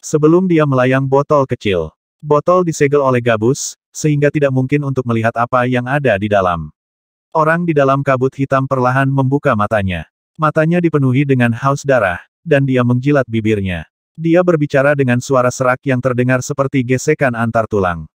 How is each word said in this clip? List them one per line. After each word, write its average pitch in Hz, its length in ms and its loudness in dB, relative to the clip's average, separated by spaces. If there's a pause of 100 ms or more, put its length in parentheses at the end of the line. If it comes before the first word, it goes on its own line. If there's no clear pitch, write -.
Sebelum 160 400 2
dia 156 240 2
melayang 131 400 2
botol 139 400 2
kecil. 90 480 -4 (240)
Botol 165 480 2
disegel 147 320 0
oleh 127 240 2
gabus, 117 560 0 (120)
sehingga 147 400 0
tidak 143 200 0
mungkin 131 320 -2
untuk 131 240 -4
melihat 113 280 0
apa 123 320 0
yang 123 160 -2
ada 131 320 0
di 101 140 -2
dalam. 87 420 0 (600)
Orang 160 360 -2
di 160 80 -2
dalam 139 280 0
kabut 135 320 0
hitam 135 320 -2
perlahan 131 400 0
membuka 135 480 0
matanya. 98 520 -2 (320)
Matanya 160 400 0
dipenuhi 143 480 0
dengan 123 240 2
haus 139 320 -2
darah, 110 380 0 (180)
dan 139 240 2
dia 127 160 0
menjilat 123 480 0
bibirnya. 101 560 -2 (320)
Dia 165 240 2
berbicara 147 560 0
dengan 123 240 0
suara 127 320 0
serak 127 320 -2
yang 127 160 0
terdengar 127 400 0
seperti 135 460 -2
gesekan 131 500 0
antar 113 320 -2
tulang. 87 460 -2